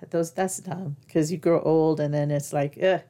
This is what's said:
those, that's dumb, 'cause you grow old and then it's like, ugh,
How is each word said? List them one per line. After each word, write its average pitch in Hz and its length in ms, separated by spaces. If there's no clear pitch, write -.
those, 165 220
that's 185 260
dumb, 175 380
'cause 156 180
you 165 80
grow 165 220
old 156 400
and 147 120
then 147 180
it's 143 220
like, 143 300
ugh, 185 260